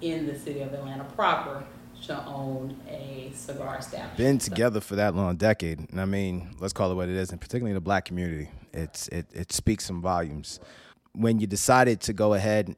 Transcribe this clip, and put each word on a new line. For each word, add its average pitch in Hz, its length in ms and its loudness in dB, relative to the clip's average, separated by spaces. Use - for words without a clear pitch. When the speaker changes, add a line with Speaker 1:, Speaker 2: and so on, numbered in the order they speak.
Speaker 1:
in 160 260 -2
the 139 100 -4
city 139 240 -6
of 135 120 -6
Atlanta 135 320 -8
proper 143 480 0
to 143 200 -6
own 135 520 -6
a 135 460 -10
cigar 139 460 -8
establishment. 98 380 -10
Speaker 2:
Been 131 220 6
Speaker 1:
So 113 120 -2
Speaker 2:
together 107 280 4
for 101 180 -6
that 104 180 4
long 90 220 2
decade, 82 520 2
and 90 100 -6
I 95 60 0
mean, 92 540 -2
let's 98 140 -4
call 95 180 2
it 92 40 0
what 90 140 -2
it 92 60 0
is, 92 160 -2
and 90 100 -10
particularly 120 300 -2
in 98 40 0
the 92 60 -2
Black 92 240 2
community, 87 440 -4
it's, - 340 -6
it, - 260 -6
it - 180 -8
speaks - 340 2
some 90 160 -4
volumes. 85 580 -2
When 113 260 4
you 107 80 0
decided 123 540 6
to 113 120 -2
go 107 220 4
ahead 101 420 2